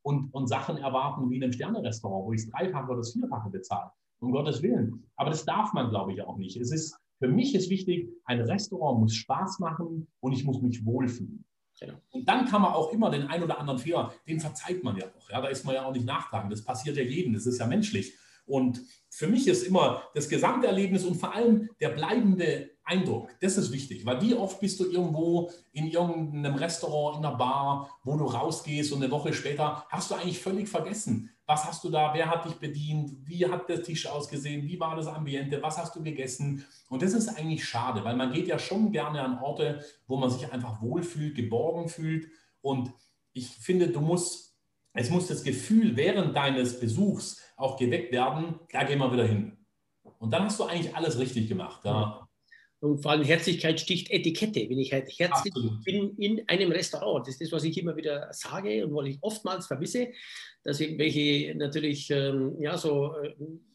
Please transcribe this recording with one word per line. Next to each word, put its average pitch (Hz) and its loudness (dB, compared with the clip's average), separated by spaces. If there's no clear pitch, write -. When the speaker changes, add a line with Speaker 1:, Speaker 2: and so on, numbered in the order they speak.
Speaker 1:
und, 143 0
und 127 -2
Sachen - 0
erwarten 143 0
wie 127 0
in 135 0
einem 123 2
Sterne-Restaurant, 107 -4
wo 110 -2
ich 110 0
das - -10
Dreifache 123 -2
oder 123 -2
das 110 -6
Vierfache 117 -2
bezahle. 92 -6
Um 123 -2
Gottes 131 0
Willen. 120 2
Aber 147 0
das 160 -2
darf 202 0
man, 123 0
glaube 98 -2
ich, 98 -6
auch 92 -10
nicht. 95 -8
Es 123 -4
ist, 156 -4
für 131 2
mich 196 4
ist - 2
wichtig, 180 0
ein 120 2
Restaurant 156 0
muss 110 6
Spaß - -2
machen 160 -4
und 131 0
ich 117 0
muss 120 0
mich 107 0
wohlfühlen. - -2
Speaker 2:
Genau. - -12
Speaker 1:
Und 254 -2
dann 233 4
kann 202 6
man 175 6
auch 156 2
immer 214 4
den 143 0
ein 165 -2
oder 170 -2
anderen 139 -2
Fehler, - -2
den 160 -2
verzeiht - -4
man 110 -2
ja 95 -6
auch. - -20
Ja, 123 -4
da 135 -2
ist 135 -4
man 135 0
ja 131 -2
auch 131 -4
nicht 123 -2
nachtragend. 113 -4
Das 107 -6
passiert 143 -4
ja 139 0
jedem, 127 0
das 107 0
ist 123 2
ja 117 0
menschlich. 196 2
Und 127 2
für - -2
mich 233 6
ist - 6
immer 185 4
das 147 -2
gesamte 247 4
Erlebnis 190 4
und 180 0
vor - -4
allem 226 6
der 139 2
bleibende 170 2
Eindruck, 151 0
das 196 4
ist 143 2
wichtig. - -6
Weil 127 0
wie 226 6
oft 196 -2
bist 196 -2
du 180 2
irgendwo 170 2
in 156 -2
irgendeinem 160 0
Restaurant, 151 0
in 156 -2
einer 117 -2
Bar, 139 0
wo 143 0
du 151 2
rausgehst 143 -2
und 139 0
eine 135 2
Woche 147 0
später 143 -2
hast 175 -4
du 196 -2
eigentlich 180 -4
völlig 196 -2
vergessen, 160 -2
was 151 2
hast - -8
du 175 -4
da, 151 4
wer 160 2
hat 165 0
dich - -6
bedient, 147 -4
wie 175 0
hat 180 0
der 165 -2
Tisch - -6
ausgesehen, 147 -6
wie 170 -6
war 160 -2
das 156 -4
Ambiente, 139 -4
was 156 -4
hast 170 -6
du 165 -8
gegessen? 139 -4
Und 131 -2
das 196 4
ist 226 2
eigentlich 160 -4
schade, 120 -2
weil 117 0
man 127 0
geht 175 0
ja 156 0
schon 208 2
gerne 151 -2
an 127 -2
Orte, 143 -2
wo 131 0
man 127 2
sich - -4
einfach 113 -6
wohlfühlt, 151 -2
geborgen 160 0
fühlt. 160 -4
Und 131 -2
ich 123 -10
finde, 180 2
du 151 0
musst, - -2
es 117 -2
muss 180 2
das 143 -4
Gefühl 196 4
während 170 2
deines 135 2
Besuchs 151 2
auch - -2
geweckt 120 0
werden, 147 0
da 139 0
gehen 139 2
wir 127 2
wieder 120 4
hin. 104 2
Und 113 0
dann 180 4
hast - 0
du 202 0
eigentlich 170 -2
alles 139 0
richtig 120 0
gemacht. - -4
Ja. 107 0
Speaker 2:
Und 147 2
vor 151 2
allem 151 6
Herzlichkeit 160 4
sticht - -2
Etikette. 170 0
Wenn 127 0
ich 131 0
halt 135 0
herzlich - 2
Speaker 1:
Absolut. 113 -2
Speaker 2:
bin 202 0
in 214 0
einem 180 4
Restaurant, 170 -2
das 131 -8
ist - -8
das, 160 -6
was 156 -2
ich 160 0
immer 165 -2
wieder 151 -4
sage 208 -4
und 143 -2
was 139 -2
ich 139 -6
oftmals 190 -4
vermisse, 202 -2
dass 143 -2
irgendwelche 151 2
natürlich, 147 -2
ähm, 139 0
ja, 156 -2
so, 147 0
äh, 147 -8